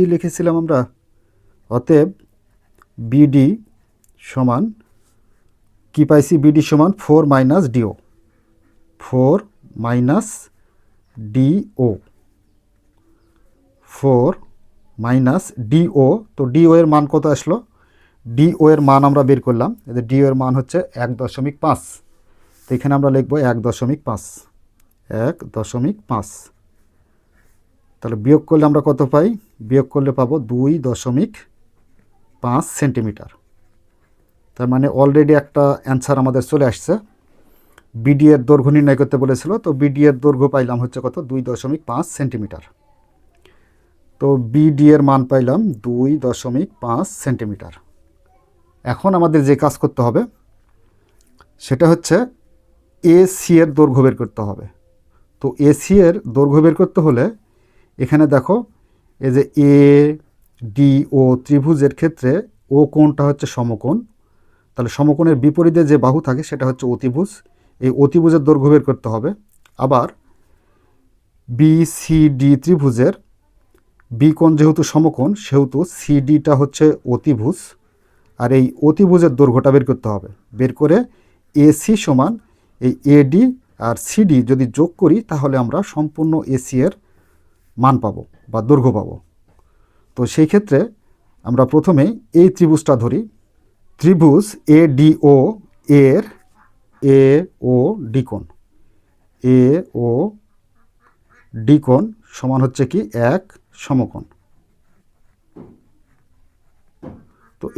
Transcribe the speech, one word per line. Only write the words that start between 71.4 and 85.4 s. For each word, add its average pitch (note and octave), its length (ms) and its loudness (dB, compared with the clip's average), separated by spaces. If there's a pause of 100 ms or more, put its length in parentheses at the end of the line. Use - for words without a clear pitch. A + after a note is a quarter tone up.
বিসিডি D3+ 1040 2 (120)
ত্রিভুজের C#3+ 500 0 (1000)
বি B2+ 260 2
কোণ D#3+ 220 2
যেহেতু D#3 220 2 (120)
সমকোণ D#3 360 0 (160)
সেহেতু C3+ 340 -2 (200)
সিডিটা D3 640 0
হচ্ছে C#3+ 240 -2 (280)
অতিভুজ, B2 440 -4 (800)
আর A#2+ 180 -2
এই C3 80 4 (220)
অতিভুজের E3+ 520 2
দৈর্ঘ্যটা C3 360 2
বের C3+ 140 2
করতে B2 240 -6
হবে। G2 160 -10 (300)
বের B2+ 200 -2
করে D3+ 180 2 (580)
এসি D3+ 380 2 (120)
সমান C#3+ 260 0 (500)
এই B2+ 120 -2 (240)
এডি D3 260 4 (440)
আর A#2 80 -4 (120)
সিডি F#3 300 2 (120)
যদি C3 160 0 (120)
যোগ D#3+ 120 0 (120)
করি E3+ 160 2 (120)
তাহলে C#3 340 -4